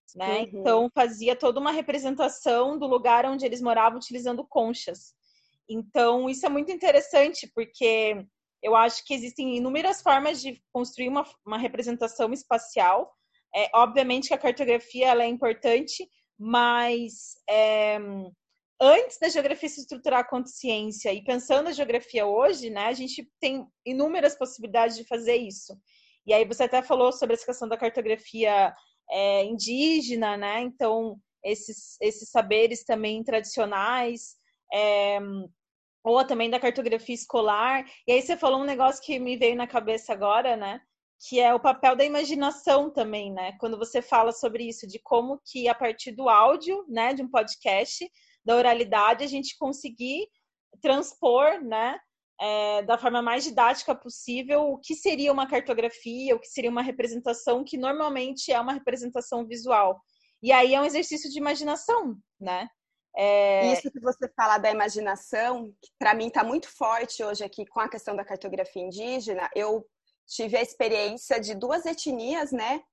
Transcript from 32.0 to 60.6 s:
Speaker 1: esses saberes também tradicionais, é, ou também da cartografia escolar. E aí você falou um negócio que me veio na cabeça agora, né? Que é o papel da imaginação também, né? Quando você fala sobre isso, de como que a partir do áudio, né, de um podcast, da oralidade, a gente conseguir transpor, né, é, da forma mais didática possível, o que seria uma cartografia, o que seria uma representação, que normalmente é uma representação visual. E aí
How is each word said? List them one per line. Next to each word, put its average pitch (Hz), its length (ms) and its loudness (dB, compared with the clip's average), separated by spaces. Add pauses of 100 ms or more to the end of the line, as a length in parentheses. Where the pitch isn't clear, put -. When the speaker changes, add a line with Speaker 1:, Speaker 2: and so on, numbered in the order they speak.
Speaker 1:
esses 214 300 -2
saberes 220 540 2
também 220 400 -4
tradicionais, 226 1120 -4 (360)
é, 202 460 2 (880)
ou 240 200 4
também 233 240 -2
da 247 120 -2
cartografia 240 540 -2
escolar. 233 680 0 (220)
E 240 60 4
aí 254 100 6
você 339 140 -4
falou 269 240 2
um 277 40 -4
negócio 269 380 0
que 285 160 -4
me 247 180 -6
veio 233 200 2
na 240 100 -4
cabeça 220 460 -4
agora, 220 440 0
né? 208 240 -8 (480)
Que 247 120 0
é 240 120 6
o 240 80 2
papel 262 360 4
da 277 80 4
imaginação 294 840 0
também, 208 420 -6
né? 190 260 -8
Quando 226 180 -6
você 226 240 -4
fala 233 320 4
sobre 233 320 -6
isso, 226 220 -12
de 190 140 -14
como 254 440 -2
que 247 240 -4
a 240 60 2
partir 233 380 -6
do 254 160 -2
áudio, 320 600 4
né, 233 260 -2
de 269 80 -6
um 254 60 -8
podcast, 220 800 -2 (360)
da 226 120 4
oralidade, 233 680 4
a 285 40 -4
gente 269 280 -8
conseguir 277 720 -6 (520)
transpor, 285 800 2
né, 233 360 -4 (440)
é, 208 400 -2
da 226 160 2
forma 240 240 0
mais 240 220 -2
didática 254 500 2
possível, 262 800 -2
o 262 60 -8
que 311 180 -8
seria 285 360 0
uma 269 140 -2
cartografia, 247 880 -2
o 233 60 0
que - 80 -20
seria 240 220 -4
uma 240 120 -2
representação, 240 800 -4
que - 160 -10
normalmente 269 720 -4
é 240 100 2
uma 247 120 -2
representação 247 760 -6
visual. 220 540 0 (420)
E 226 80 4
aí 254 240 6